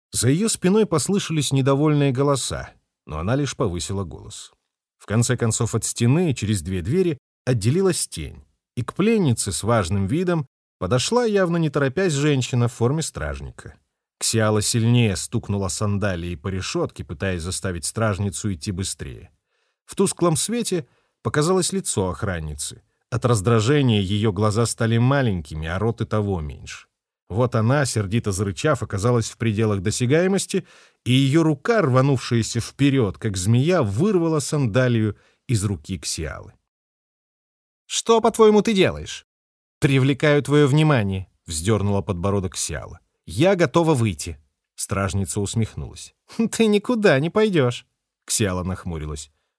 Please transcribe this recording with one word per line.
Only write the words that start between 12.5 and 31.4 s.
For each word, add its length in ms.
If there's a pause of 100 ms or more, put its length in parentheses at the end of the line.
в 60
форме 280
стражника. 760 (420)
Ксиала 400
сильнее 560
стукнула 520
сандалией 680
по 120
решётке, 560
пытаясь 360
заставить 460
стражницу 640
идти 180
быстрее. 600 (560)
В 80
тусклом 420
свете 500 (360)
показалось 500
лицо 380
охранницы. 720 (260)
От 160
раздражения 800
её 280
глаза 360
стали 320
маленькими, 680
а 120
рот 240
и 20
того 380
меньше. 440 (440)
Вот 240
она, 320
сердито 440
зарычав, 520
оказалась 480
в 80
пределах 420
досягаемости, 840 (400)
и 60
её 300